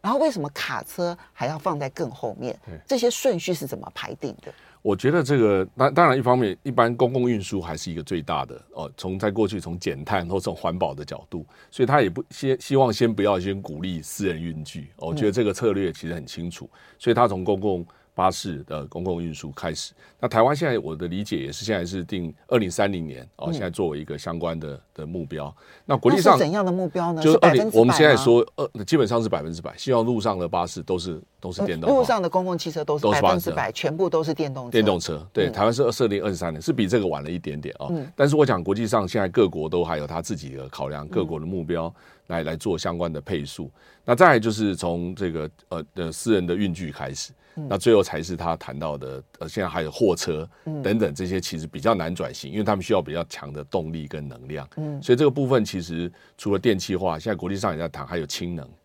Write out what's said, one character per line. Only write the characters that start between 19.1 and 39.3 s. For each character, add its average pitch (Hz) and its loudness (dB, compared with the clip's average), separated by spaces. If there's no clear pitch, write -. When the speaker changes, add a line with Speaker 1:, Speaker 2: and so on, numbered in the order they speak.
Speaker 2:
运 82 -6
输 76 -12
开 80 -6
始。 - -12
那 - -4
台 117 2
湾 120 4
现 160 -2
在 123 0
我 80 -6
的 85 -6
理 90 -4
解 104 -4
也 69 -6
是， 98 -10
现 107 0
在 87 -4
是 90 -6
定 85 -6
二 131 2
零 104 2
三 101 0
零 85 -4
年， 64 -12
哦， 78 -6
Speaker 1:
嗯。 170 -2
Speaker 2:
现 151 -4
在 95 -4
作 85 -2
为 73 -4
一 78 -8
个 73 -10
相 85 -8
关 82 -4
的， 73 -10
的 78 -12
目 82 -8
标。 71 -10
那 147 0
国 123 6
际 190 6
上 190 10
Speaker 1:
那 143 8
是 143 6
怎 151 0
样 202 0
的 180 0
目 185 -2
标 170 -2
呢？ 160 -4
Speaker 2:
就 156 6
是 156 8
Speaker 1:
是 156 8
百 170 10
分 139 6
之 107 4
百 - -
吗？ - -2
Speaker 2:
二 - -
零， 110 6
我 117 10
们 127 6
现 151 8
在 135 8
说， 117 6
呃， 110 -6
基 160 2
本 131 6
上 117 2
是 110 0
百 85 0
分 80 -6
之 82 -10
百， - -12
希 - -2
望 117 4
路 117 2
上 101 0
的 87 -2
巴 85 0
士 - -10
都 92 0
是， 85 -6
都 92 -10
是 185 -4
电 175 -2
动 170 0
化。 285 6
Speaker 1:
嗯， 269 4
路 254 4
上 226 2
的 170 -2
公 185 0
共 180 -2
汽 165 -6
车 156 -6
都 151 0
是 143 -6
百 143 4
分 - -
之 - -
百， - -
Speaker 2:
都 - -
是 - -
百 175 6
分 180 2
之 170 -6
百。 131 -2
Speaker 1:
全 151 -2
部 180 0
都 160 2
是 160 -2
电 147 -4
动 131 -10
车。 120 -12
Speaker 2:
电 113 4
动 101 4
车， 82 -6
对， 95 2
Speaker 1:
嗯。 - -4
Speaker 2:
台 98 0
湾 113 4
是 120 2
设 120 2
定 101 0
二 104 0
零 98 -2
三 85 -4
零 82 -4
年， 78 -10
是 165 0
比 117 2
这 120 4
个 101 2
晚 73 -2
了 73 -8
一 90 -4
点 76 -8
点 71 -10
哦。 73 -8
Speaker 1:
嗯。 156 -6
Speaker 2:
但 139 4
是 143 4
我 151 6
讲 98 0
国 98 2
际 113 0
上 104 2
现 104 0
在 95 2
各 101 6